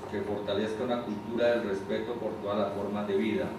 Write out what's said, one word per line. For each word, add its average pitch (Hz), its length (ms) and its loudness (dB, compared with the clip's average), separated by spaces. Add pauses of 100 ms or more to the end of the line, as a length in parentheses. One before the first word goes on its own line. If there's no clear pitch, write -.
(120)
que 101 80 -2
fortalezca 101 640 0
una 120 180 0
cultura 113 540 2
del 104 120 0
respeto 110 440 -2
por 110 220 -2
todas 101 220 -2
las 98 180 2
formas 104 340 -2
de 98 80 2
vida. 110 300 2 (120)